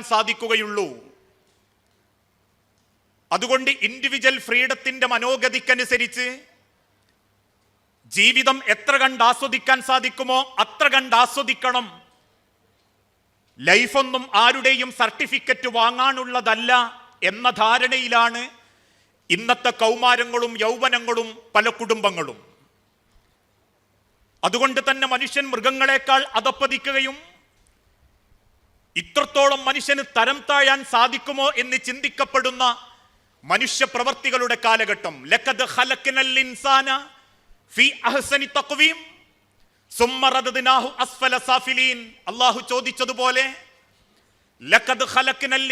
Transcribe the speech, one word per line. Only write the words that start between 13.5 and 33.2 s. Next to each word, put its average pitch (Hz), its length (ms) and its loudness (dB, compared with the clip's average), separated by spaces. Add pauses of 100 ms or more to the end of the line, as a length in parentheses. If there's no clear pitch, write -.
ലൈഫൊന്നും 254 560 2 (180)
ആരുടെയും 254 560 2
സർട്ടിഫിക്കറ്റ് 254 800 -2
വാങ്ങാനുള്ളതല്ല 247 920 0 (580)
എന്ന 233 180 -2 (140)
ധാരണയിലാണ് 240 800 2 (920)
ഇന്നത്തെ 233 360 0 (100)
കൗമാരങ്ങളും 240 720 2 (100)
യൗവനങ്ങളും 233 680 -2 (260)
പല 214 140 4 (100)
കുടുംബങ്ങളും. 196 580 -4 (2000)
അതുകൊണ്ട് 262 420 0
തന്നെ 269 240 -2
മനുഷ്യൻ 269 400 -4
മൃഗങ്ങളെക്കാൾ 269 680 2 (180)
അധപ്പതിക്കുകയും 269 800 -2 (1900)
ഇത്രത്തോളം 277 680 2
മനുഷ്യന് 277 360 -2 (120)
തരം 247 240 0 (100)
താഴാൻ 277 280 4 (140)
സാധിക്കുമോ 269 540 0 (160)
എന്ന് 254 240 -4
ചിന്തിക്കപ്പെടുന്ന 262 760 -2 (880)